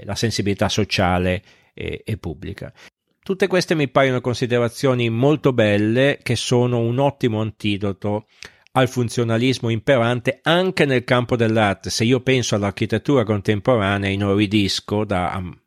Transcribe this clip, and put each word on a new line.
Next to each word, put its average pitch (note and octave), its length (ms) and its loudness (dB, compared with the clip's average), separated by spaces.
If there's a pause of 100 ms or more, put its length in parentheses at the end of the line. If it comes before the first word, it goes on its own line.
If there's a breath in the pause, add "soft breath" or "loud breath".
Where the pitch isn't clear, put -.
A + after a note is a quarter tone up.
la G2+ 120 -8
sensibilità G2+ 540 -2
sociale F#2 760 0 (320 soft breath)
e, D#2+ 300 -10
e - 120 -6
pubblica. E2+ 560 -12 (500 loud breath)
Tutte G3 240 -2
queste F3 300 0
mi D3 100 2
paiono C3 340 2
considerazioni A#2+ 880 0
molto C3 440 2
belle, A2+ 680 2
che B2 120 -2
sono B2 460 0
un A#2+ 180 0
ottimo C3 420 0
antidoto G#2 840 -4 (460 loud breath)
al C3 160 2
funzionalismo A#2 800 -2
imperante A#2+ 720 0
anche F3 440 2
nel B2+ 180 0
campo B2 320 0
dell'arte. A2 540 0
Se - 140 -2
io B2 160 2
penso B2+ 340 0
all'architettura G#2+ 680 0
contemporanea, G2+ 840 0
inorridisco G2+ 960 0
da F#2 280 -2
am-, F2+ 240 -8 (100)